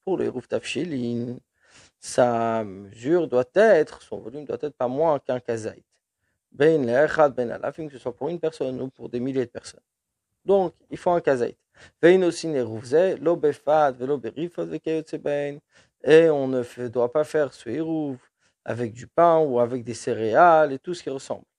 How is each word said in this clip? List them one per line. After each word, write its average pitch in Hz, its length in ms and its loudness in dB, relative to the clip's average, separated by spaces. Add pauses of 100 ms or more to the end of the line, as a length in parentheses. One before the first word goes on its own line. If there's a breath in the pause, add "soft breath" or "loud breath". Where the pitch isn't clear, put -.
Pour 185 140 -2
le 120 80 -2
eruv 120 200 -8
tavshilin, 120 920 -6 (600 soft breath)
sa 113 640 0
mesure 110 640 -4
doit 123 280 0
être, 190 480 4
son - 160 -12
volume 139 260 -14
doit 120 160 -6
être 147 160 -8
pas 123 120 -2
moins 147 300 0
qu'un 127 220 -4
kazait. 113 420 -8 (720)
Ben 151 340 2
le'echad, 143 480 2
ben 120 160 -4
alafim, 143 360 -10
que 143 80 -14
ce 123 40 -18
soit 120 180 -10
pour 139 140 -8
une 170 100 -8
personne 131 400 -6
ou 131 80 -8
pour 123 220 -16
des 123 100 -6
milliers 131 240 -2
de 113 60 -10
personnes. - 320 -20 (600)
Donc, 185 300 2 (160)
il 139 80 -12
faut - 140 -2
un 175 100 2
kazait. 127 380 0 (420 soft breath)
Vein 185 220 6
osin 160 320 -2
eruv 110 280 -4
ze, 156 340 2
lo 165 200 0
befad, 147 640 0
velo 131 180 -4
berifot, 160 480 -8
vekayotze 160 540 -6
ben. 147 400 -6 (440 soft breath)
Et 160 280 8
on 139 180 0
ne 127 140 -2
fait, 120 260 -8
doit 120 240 0
pas 151 120 0
faire 151 280 -2
ce - 160 -18
eruv 151 480 -6 (480)
avec 117 300 -6
du 120 120 -18
pain 165 340 4
ou 131 200 0
avec 120 240 -2
des 117 80 -10
céréales 135 800 4
et 135 60 -8
tout 180 160 -10
ce - 80 -14
qui 143 80 -8
ressemble. 131 340 -10 (140)